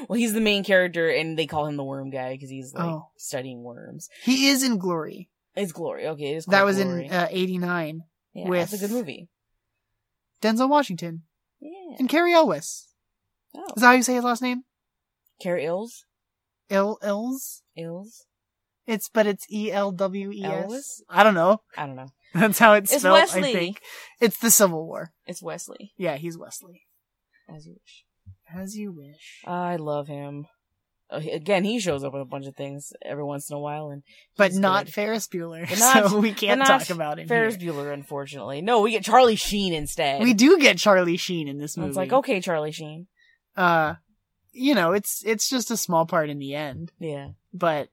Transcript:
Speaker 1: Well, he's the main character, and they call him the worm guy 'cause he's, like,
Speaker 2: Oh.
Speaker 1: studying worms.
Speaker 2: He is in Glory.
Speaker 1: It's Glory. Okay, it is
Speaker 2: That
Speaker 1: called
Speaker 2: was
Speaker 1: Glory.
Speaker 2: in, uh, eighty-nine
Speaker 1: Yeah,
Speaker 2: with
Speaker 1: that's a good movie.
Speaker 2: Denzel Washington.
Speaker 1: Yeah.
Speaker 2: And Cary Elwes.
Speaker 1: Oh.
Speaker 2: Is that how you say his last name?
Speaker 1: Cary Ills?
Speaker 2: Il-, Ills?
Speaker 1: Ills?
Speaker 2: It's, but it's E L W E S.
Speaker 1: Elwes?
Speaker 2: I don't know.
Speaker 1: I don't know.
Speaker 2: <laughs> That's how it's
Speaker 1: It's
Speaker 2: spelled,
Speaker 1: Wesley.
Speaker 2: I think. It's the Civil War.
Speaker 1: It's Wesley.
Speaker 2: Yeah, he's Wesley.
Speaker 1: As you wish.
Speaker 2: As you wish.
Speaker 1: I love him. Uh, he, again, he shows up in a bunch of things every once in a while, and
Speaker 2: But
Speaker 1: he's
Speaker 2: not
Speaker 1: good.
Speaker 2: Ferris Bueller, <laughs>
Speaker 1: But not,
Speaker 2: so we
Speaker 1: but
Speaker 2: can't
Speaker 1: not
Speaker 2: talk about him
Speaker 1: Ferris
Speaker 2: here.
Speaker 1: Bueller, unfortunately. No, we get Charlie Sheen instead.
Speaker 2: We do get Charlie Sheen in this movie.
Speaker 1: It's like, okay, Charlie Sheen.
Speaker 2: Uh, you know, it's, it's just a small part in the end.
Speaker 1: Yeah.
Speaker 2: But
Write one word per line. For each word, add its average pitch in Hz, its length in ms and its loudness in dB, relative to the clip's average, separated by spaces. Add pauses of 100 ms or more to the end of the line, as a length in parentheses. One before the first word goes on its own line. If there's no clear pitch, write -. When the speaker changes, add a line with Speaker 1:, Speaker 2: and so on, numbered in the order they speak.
Speaker 1:
Well, 226 100 -2
he's 233 140 2
the 220 80 0
main 202 240 2
character, 175 460 4
and 156 280 0
they 160 80 0
call 147 200 -2
him 147 100 -4
the 139 80 -4
worm 135 260 -8
guy 131 300 -6
'cause 139 80 -18
he's, 135 240 -14
like, 170 140 -6
Speaker 2:
Oh. 160 320 -8
Speaker 1:
studying 127 440 -10
worms. 123 460 -16 (160)
Speaker 2:
He 262 240 4
is 269 140 2
in 240 160 0
Glory. 175 500 -6 (260)
Speaker 1:
It's 185 180 -4
Glory. 127 360 -6
Okay, 147 240 -6
it 160 60 -4
is 160 80 -12
Speaker 2:
That 196 140 4
Speaker 1:
called 196 60 6
Speaker 2:
was 196 160 2
Speaker 1:
Glory. 175 240 -4
Speaker 2:
in, 147 60 -10
uh, 180 180 0
eighty-nine 175 680 -4 (320)
Speaker 1:
Yeah, 180 160 -10
Speaker 2:
with 180 220 0
Speaker 1:
that's 202 120 -6
a 202 60 -4
good 220 60 -4
movie. 175 340 -6 (1120)
Speaker 2:
Denzel 226 300 2
Washington. 175 540 0 (360)
Speaker 1:
Yeah. 339 380 -16
Speaker 2:
And 254 100 0
Cary 349 240 2
Elwes. 240 560 2 (680)
Speaker 1:
Oh. 359 100 -14 (120)
Speaker 2:
Is 214 60 -2
that 247 60 8
how 247 40 10
you 254 100 6
say 254 120 0
his 240 100 -2
last 240 160 -2
name? 247 240 -4 (800)
Speaker 1:
Cary 175 220 -2
Ills? 185 400 -6 (640)
Speaker 2:
Il-, 202 340 0
Ills? 233 600 -6 (140)
Speaker 1:
Ills? 170 500 -14 (600)
Speaker 2:
It's, 220 220 -4
but 214 180 4
it's 202 240 -2
E 208 220 -4
L 202 180 0
W 196 420 -4
E 202 120 -10
S. 165 200 -4
Speaker 1:
Elwes? 247 440 -12
Speaker 2:
I 180 160 4
don't 214 100 6
know. 185 280 4 (140)
Speaker 1:
I 151 100 -8
don't 135 100 -12
know. 131 120 -16 (120)
Speaker 2:
<laughs> - 140 -14
That's 196 240 2
how 220 160 10
it's 202 180 2
Speaker 1:
It's 277 80 4
Speaker 2:
spelled, 190 140 6
Speaker 1:
Wesley. 294 340 6
Speaker 2:
I 254 60 0
think. 180 260 -2 (400)
It's 226 180 2
the 233 120 2
Civil 165 360 4
War. 165 260 -12 (140)
Speaker 1:
It's 180 160 -14
Wesley. 170 540 -14
Speaker 2:
Yeah, 160 200 -4
he's 165 220 -10
Wesley. - 440 -20 (680)
Speaker 1:
As 156 180 -18
you 170 60 -20
wish. - 320 -20 (500)
Speaker 2:
As 190 220 -12
you 208 160 -10
wish. 147 540 -20
Speaker 1:
I 175 300 -4
love 147 320 -4
him. 143 380 -10 (640)
Uh, - 120 -8
he, 156 100 -8
again, 180 340 0
he 226 160 -2
shows 147 240 -2
up 135 100 -8
in 139 60 -6
a 139 60 -8
bunch 139 200 -10
of 135 80 -14
things 139 380 -12 (100)
every 143 220 -8
once 143 260 -8
in 147 60 -10
a 143 40 -8
while, 147 280 -8
and 143 140 -14 (340)
Speaker 2:
But 196 160 4
Speaker 1:
he's 190 80 0
Speaker 2:
not 196 240 2
Speaker 1:
good. - 100 -16
Speaker 2:
Ferris 208 320 -4
Bueller, 170 420 -10
<laughs> - 0 -
Speaker 1:
But 190 120 -2
not, 226 300 6
Speaker 2:
so 208 100 2
we 220 100 4
Speaker 1:
but 202 80 -8
Speaker 2:
can't - 220 2
Speaker 1:
not 269 80 4
Speaker 2:
talk 269 220 4
about 160 280 -6
him 160 80 -12
Speaker 1:
Ferris 226 300 0
Speaker 2:
here. 170 160 -8
Speaker 1:
Bueller, 143 200 -6
unfortunately. 143 720 -10
No, 214 200 4
we 220 100 2
get 202 100 -2
Charlie 226 340 6
Sheen 196 360 -2
instead. 147 500 0
Speaker 2:
We 240 120 6
do 285 260 8
get 214 180 6
Charlie 180 380 4
Sheen 165 320 -4
in 139 100 -8
this 147 180 -8
movie. 160 120 -4
Speaker 1:
It's 139 80 -6
like, - 160 -2
okay, 262 280 2
Charlie 156 320 -2
Sheen. 160 360 -14 (480)
Speaker 2:
Uh, 165 380 2 (580)
you 262 240 2
know, 180 160 4
it's, - 340 -2
it's 220 240 0
just 247 220 -2
a 226 40 -2
small 165 300 2
part 160 240 0
in 143 80 -8
the 139 160 -8
end. 151 460 -8
Speaker 1:
Yeah. 143 300 -8 (220)
Speaker 2:
But 160 400 -2